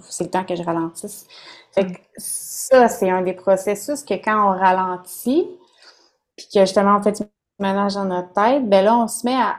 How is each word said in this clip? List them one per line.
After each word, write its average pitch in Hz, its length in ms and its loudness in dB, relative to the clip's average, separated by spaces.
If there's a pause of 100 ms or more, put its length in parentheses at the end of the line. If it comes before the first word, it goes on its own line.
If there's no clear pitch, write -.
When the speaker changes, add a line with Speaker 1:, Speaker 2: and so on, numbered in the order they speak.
Speaker 1:
c'est - 180 -8
le 170 40 -12
temps 190 160 -2
que 185 100 -6
je 170 80 -8
ralentisse. » 170 640 -6 (460)
Fait 196 140 2
que 185 40 -10
Speaker 2:
Mm. 180 60 -14 (200)
Speaker 1:
ça, - 720 2
c'est 208 220 0
un 185 140 0
des 180 100 -2
processus 202 720 -2
que - 100 -6
quand 208 360 0
on 185 80 0
ralentit, 185 880 0 (920)
puis - 160 -20
que 202 80 4
justement, 196 360 4
on 202 60 -2
fait 208 80 2
du 208 120 -8 (360)
ménage 196 360 -2
dans 196 100 -4
notre 180 260 -4
tête, 240 380 2
ben 196 160 4
là, 233 120 4
on 233 120 0
se - 160 -10
met 247 100 0
à, 226 240 0